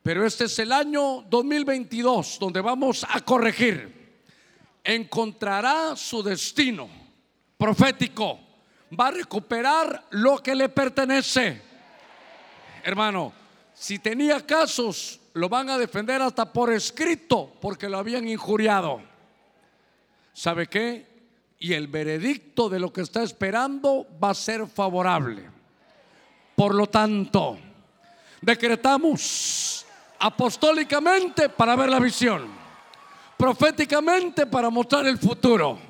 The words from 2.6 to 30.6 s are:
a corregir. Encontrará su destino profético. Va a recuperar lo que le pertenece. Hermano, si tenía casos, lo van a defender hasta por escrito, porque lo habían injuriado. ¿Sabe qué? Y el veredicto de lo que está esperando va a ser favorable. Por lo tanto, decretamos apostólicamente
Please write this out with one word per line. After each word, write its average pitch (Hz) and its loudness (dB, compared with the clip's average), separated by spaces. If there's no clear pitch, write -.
a 226 -2
corregir. 220 0
Encontrará 226 -2
su - -6
destino 196 -2
profético. 220 0
Va 247 4
a - 0
recuperar 294 -2
lo 254 2
que 269 -2
le 269 2
pertenece. 262 0
Hermano, 190 -2
si - -10
tenía 277 0
casos, 277 -2
lo 170 0
van 262 -2
a 269 -2
defender 240 -2
hasta 240 -2
por 233 2
escrito, 254 -2
porque 202 -8
lo 196 -4
habían 233 -4
injuriado. 202 0
¿Sabe 170 -4
qué? 233 -6
Y 170 -4
el 151 -4
veredicto 160 -4
de 185 -4
lo 180 -4
que - -10
está 220 -4
esperando 269 -2
va 202 2
a 185 -2
ser 220 -6
favorable. 175 -2
Por 202 4
lo 208 4
tanto, 202 0
decretamos 233 0
apostólicamente 302 2